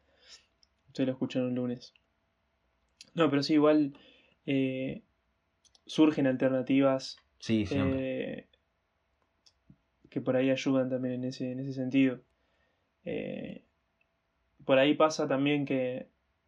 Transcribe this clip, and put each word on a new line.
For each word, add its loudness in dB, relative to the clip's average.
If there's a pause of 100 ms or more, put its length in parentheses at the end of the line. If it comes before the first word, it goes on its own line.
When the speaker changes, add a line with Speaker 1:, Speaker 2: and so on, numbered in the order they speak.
(880)
Speaker 1:
ustedes -4
lo -2
escuchan -4
un -2
lunes. -6 (1200)
No, 4
pero 0
sí, 0
igual, 4 (520)
eh, -4 (800)
surgen 2
alternativas, 0 (220)
Speaker 2:
Sí, 0
siempre. -2 (400)
Speaker 1:
eh, -20 (1600)
que -6
por 0
ahí 2
ayudan 0
también -4
en -6
ese, -6
en -8
ese -8
sentido. 2 (840)
Eh, -10 (1040)
por 4
ahí 4
pasa 2
también 0
que -4 (400)